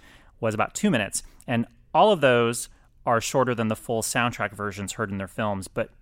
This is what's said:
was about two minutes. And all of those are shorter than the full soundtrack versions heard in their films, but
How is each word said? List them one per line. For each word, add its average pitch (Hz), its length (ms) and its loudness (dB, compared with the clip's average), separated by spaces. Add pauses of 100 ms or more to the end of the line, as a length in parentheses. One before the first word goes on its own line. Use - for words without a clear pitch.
(400)
was 113 140 0
about 107 220 -2
two 208 160 2
minutes. 110 320 0 (240)
And 117 180 0 (260)
all 180 200 6
of 170 100 2
those 120 480 4 (360)
are 117 160 2
shorter 127 340 0
than 113 140 0
the 107 60 0
full 113 280 -4
soundtrack 117 500 -2
versions 101 400 -8
heard 107 160 -4
in 98 80 -6
their 95 100 -6
films, 104 420 -6
but 113 200 -6 (120)